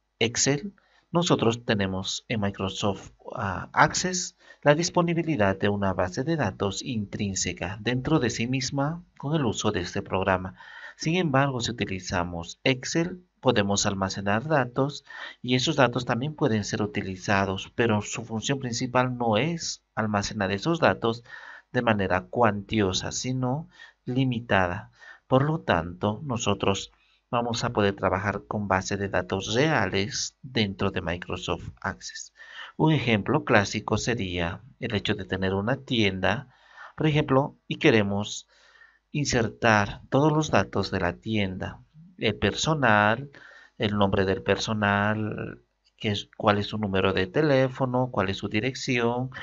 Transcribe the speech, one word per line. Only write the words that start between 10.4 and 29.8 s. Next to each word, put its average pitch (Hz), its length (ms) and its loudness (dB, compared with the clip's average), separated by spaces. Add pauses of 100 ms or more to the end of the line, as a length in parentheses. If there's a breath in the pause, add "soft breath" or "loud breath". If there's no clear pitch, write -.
Sin 160 200 -2
embargo, 139 440 2
si 117 120 -4
utilizamos 90 920 -6
Excel, 165 600 -2 (160)
podemos 101 440 2
almacenar 101 640 0
datos 135 560 0 (380 loud breath)
y 123 140 0
esos 139 200 2
datos 123 300 2
también 123 300 -2
pueden 110 280 2
ser - 180 -4
utilizados, 98 960 -2
pero 107 260 2
su - 220 -8
función 113 360 -4
principal 127 580 -2
no 120 180 2
es 165 480 -2 (100)
almacenar 104 600 -2
esos 160 260 -2
datos 117 460 2 (480 loud breath)
de 123 80 0
manera 98 400 2
cuantiosa, 101 920 0
sino 127 560 -4 (380 loud breath)
limitada. 113 880 0 (360 loud breath)
Por 131 160 4
lo 156 180 0
tanto, 92 640 0
nosotros 104 680 0 (400 soft breath)
vamos 120 320 -2
a 123 80 -2
poder 101 240 2
trabajar 98 520 0
con 104 200 -4
bases 95 320 0
de - 100 -2
datos 98 440 -2
reales 110 880 0